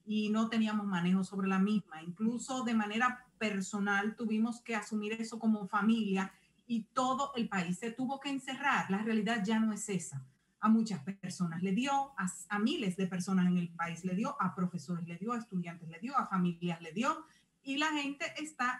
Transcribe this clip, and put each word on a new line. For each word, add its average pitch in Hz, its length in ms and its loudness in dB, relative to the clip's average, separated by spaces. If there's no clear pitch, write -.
y 214 240 0
no 226 180 2
teníamos 214 380 2
manejo 185 380 4
sobre 196 240 -2
la 190 100 2
misma. 190 440 2
Incluso 226 640 -2
de 233 100 0
manera 220 520 0
personal 202 800 0
tuvimos 226 460 0
que 233 140 -6
asumir 214 380 -4
eso 226 240 -6
como 214 300 2
familia 196 640 4
y 233 180 0
todo 262 420 0
el 226 120 0
país 180 300 -2
se 226 120 -4
tuvo 262 300 -4
que 285 100 -6
encerrar. 262 600 -2
La 196 120 2
realidad 220 420 2
ya 220 140 2
no 220 160 4
es 196 160 -6
esa. 170 340 -4
A 208 80 2
muchas 220 360 6
personas 175 580 -4
le 196 100 2
dio, 262 200 2
a, 185 100 -4
a 208 100 -2
miles 226 380 0
de 190 100 0
personas 180 400 2
en 180 120 4
el 170 100 -2
país 170 360 -6
le 185 100 -2
dio, 247 260 -2
a 185 140 0
profesores 175 520 -4
le 170 100 -10
dio, 220 160 -4
a 240 60 -2
estudiantes 175 500 -6
le 165 120 -14
dio, 262 160 -2
a 226 100 2
familias 175 540 0
le 160 120 -10
dio, 311 320 0
y 277 140 -4
la 302 120 2
gente 294 360 -2
está 254 420 -2